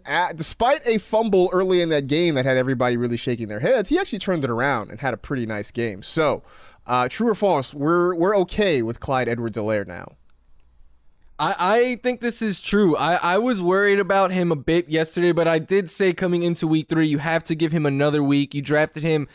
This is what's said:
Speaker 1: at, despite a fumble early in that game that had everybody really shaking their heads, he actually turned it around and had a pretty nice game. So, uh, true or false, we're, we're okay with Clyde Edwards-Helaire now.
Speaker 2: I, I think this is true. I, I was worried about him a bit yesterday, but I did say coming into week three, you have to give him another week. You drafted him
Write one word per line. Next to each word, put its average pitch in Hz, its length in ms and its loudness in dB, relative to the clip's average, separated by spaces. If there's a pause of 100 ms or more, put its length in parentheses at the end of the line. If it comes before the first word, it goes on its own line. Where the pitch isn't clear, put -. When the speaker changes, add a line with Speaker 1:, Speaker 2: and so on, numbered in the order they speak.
Speaker 1:
at, 165 300 -2
despite 240 500 0
a 226 120 0
fumble 202 560 2
early 185 260 2
in 170 100 2
that 143 180 0
game 156 280 2
that 131 100 0
had 131 120 2
everybody 123 400 0
really 120 180 -2
shaking 117 320 -4
their 107 140 -8
heads, 214 260 0
he 311 100 0
actually 359 220 -4
turned 175 240 -2
it 127 60 -2
around 120 400 -2
and 107 100 -16
had 131 140 -4
a 107 40 -8
pretty 127 280 -6
nice 107 260 -8
game. 110 320 -6
So, 147 400 -2 (420)
uh, 123 220 0
true 233 220 -2
or 208 60 2
false, 165 380 0
we're, 170 400 2
we're 180 260 2
okay 180 420 0
with 113 180 -4
Clyde 127 300 -2
Edwards-Helaire 110 580 -2
now. 90 300 -16 (1200)
Speaker 2:
I, 165 220 -2
I 233 420 2
think 247 200 -2
this 233 200 -4
is 208 200 -4
true. 202 340 4
I, 165 200 0
I 175 240 0
was 233 220 0
worried 196 380 2
about 196 320 2
him 175 220 0
a - 20 2
bit 160 320 0
yesterday, 160 460 0
but 165 160 2
I 165 100 2
did 185 320 -2
say 185 220 0
coming 175 300 0
into 170 220 -2
week 156 220 2
three, 160 220 2
you 143 80 0
have 160 280 -2
to 165 100 -2
give 156 180 0
him 160 120 0
another 147 380 2
week. 143 320 0
You 143 60 -4
drafted 151 420 0
him 156 320 0